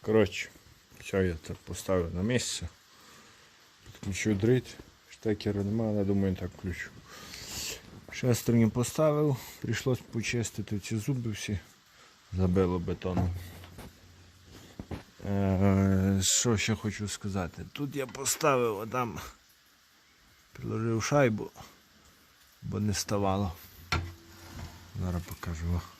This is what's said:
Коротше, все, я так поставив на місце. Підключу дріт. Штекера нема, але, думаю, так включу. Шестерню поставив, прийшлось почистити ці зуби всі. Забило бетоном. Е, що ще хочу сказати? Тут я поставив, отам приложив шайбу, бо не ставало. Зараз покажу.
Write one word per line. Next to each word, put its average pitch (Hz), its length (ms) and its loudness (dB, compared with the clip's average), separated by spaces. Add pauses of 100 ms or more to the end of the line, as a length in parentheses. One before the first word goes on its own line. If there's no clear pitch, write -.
Коротше, 107 460 2 (520)
все, 95 260 2
я 87 80 0
так - 220 -10
поставив 90 580 -2
на 87 80 -2
місце. 113 460 -2 (1160)
Підключу - 500 -2
дріт. 117 300 4 (460)
Штекера 104 520 -2
нема, 110 220 0
але, 104 200 0
думаю, 98 320 2
так 92 220 -6
включу. - 320 -6 (1200)
Шестерню 117 580 4
поставив, 147 680 2 (240)
прийшлось 117 400 0 (120)
почистити 110 680 -2
ці 113 180 -4
зуби 117 340 -2
всі. 104 280 -4 (760)
Забило 92 460 4
бетоном. 90 520 0 (2000)
Е, 98 960 4
що 113 340 2
ще 110 180 0
хочу 104 340 -4
сказати? 95 540 -6 (100)
Тут 143 240 -6
я 135 100 -4
поставив, 123 720 2
отам 113 420 -4 (1300)
приложив 113 480 -2
шайбу, 127 480 2 (1120)
бо 101 180 -4
не 104 140 2
ставало. 98 580 2 (1500)
Зараз 87 220 -2
покажу. 85 580 -4 (200)